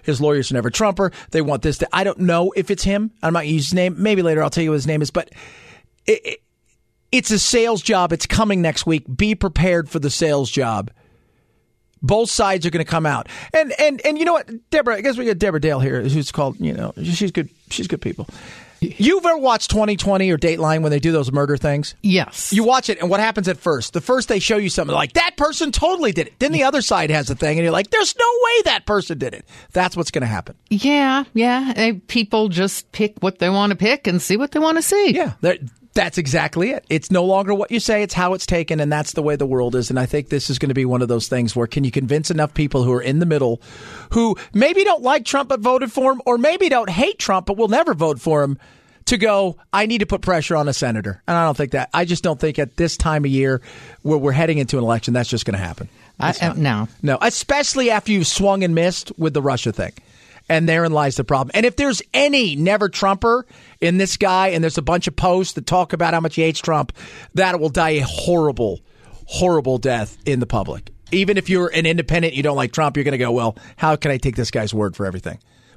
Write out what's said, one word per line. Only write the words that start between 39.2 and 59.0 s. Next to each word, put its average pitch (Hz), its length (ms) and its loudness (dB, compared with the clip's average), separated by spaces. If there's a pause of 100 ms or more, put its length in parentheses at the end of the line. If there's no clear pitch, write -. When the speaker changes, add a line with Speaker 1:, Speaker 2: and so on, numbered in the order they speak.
Speaker 1:
way 147 140 0
the 147 100 0
world 127 300 0
is. 123 160 -2
And 131 80 0
I 127 80 0
think 147 220 -4
this 143 200 -2
is 135 80 -2
gonna 139 160 -2
be 131 120 0
one 123 180 0
of 123 40 -2
those 117 200 0
things 120 280 -2
where 117 120 0
can 143 160 -2
you 127 80 0
convince 143 400 0
enough 156 240 -2
people 143 280 0
who 123 100 2
are 123 80 0
in 135 180 0
the 175 80 2
middle, 135 340 0 (500)
who 226 240 2 (180)
maybe 330 300 4
don't 349 200 2
like 262 200 2
Trump 277 260 -2
but 262 100 0
voted 254 320 0
for 262 200 2
him, 262 140 -2
or 240 140 2
maybe 339 280 4
don't 247 220 2
hate 247 300 0
Trump 190 260 0
but 196 120 -2
will 226 100 2
never 277 260 2
vote 151 260 0
for 156 240 2
him, 139 140 -2 (480)
to 247 120 2
go, 196 400 2 (140)
"I 202 140 2
need 226 140 0
to 208 80 0
put - 140 -2
pressure 170 340 0
on 147 120 2
a 139 60 0
senator." 110 540 -4
And 170 100 2
I 170 80 2
don't 151 120 0
think 143 160 -4
that, 131 200 -2
I 175 120 0
just 170 180 -2
don't - 160 -2
think 156 180 -2
at 143 200 -4
this 170 200 0
time 156 280 0
of 139 60 0
year 135 300 2 (400)
where 151 160 2
we're 139 140 2
heading 160 260 2
into 139 220 -2
an 123 40 0
election, 113 300 0
that's 120 160 0
just 113 160 -2
gonna 101 140 -4
happen. 85 300 -8 (300)
Speaker 2:
I, 156 120 0
Speaker 1:
It's - 100 -4
Speaker 2:
uh, 170 120 0
Speaker 1:
not. - 40 -8
Speaker 2:
no. 117 300 0 (160)
Speaker 1:
No, 143 180 0
especially 262 720 0
after 214 200 0
you've 190 160 2
swung 196 360 2
and 170 100 2
missed 170 460 0